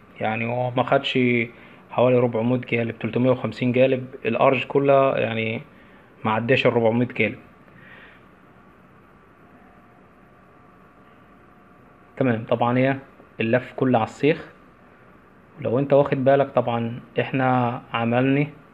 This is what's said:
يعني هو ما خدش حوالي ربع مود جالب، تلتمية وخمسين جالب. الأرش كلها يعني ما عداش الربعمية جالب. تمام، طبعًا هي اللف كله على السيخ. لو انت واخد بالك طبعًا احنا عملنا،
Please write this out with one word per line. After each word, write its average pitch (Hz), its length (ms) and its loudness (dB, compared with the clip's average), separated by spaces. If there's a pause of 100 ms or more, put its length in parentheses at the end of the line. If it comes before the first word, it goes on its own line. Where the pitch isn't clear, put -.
(200)
يعني 113 260 -4
هو 123 260 -4
ما 123 120 0
خدش 135 360 0 (720)
حوالي 123 260 2
ربع 117 240 0
مود 123 200 -2
جالب، 117 380 -4
تلتمية 120 300 0
وخمسين 123 420 -2
جالب. 127 360 2 (180)
الأرش 127 400 2
كلها 139 520 2
يعني 113 440 -4 (640)
ما 110 60 0
عداش 117 340 0
الربعمية 117 420 2 (100)
جالب. 107 200 -2 (4000)
تمام، 120 320 -2
طبعًا 120 280 0
هي 135 200 0 (420)
اللف 117 360 -2
كله 127 220 0
على 110 100 0
السيخ. - 400 -2 (1120)
لو 113 180 -2
انت 139 140 0
واخد 139 300 2
بالك 135 260 4
طبعًا 117 500 -2 (200)
احنا 127 600 0 (120)
عملنا، 127 540 0 (260)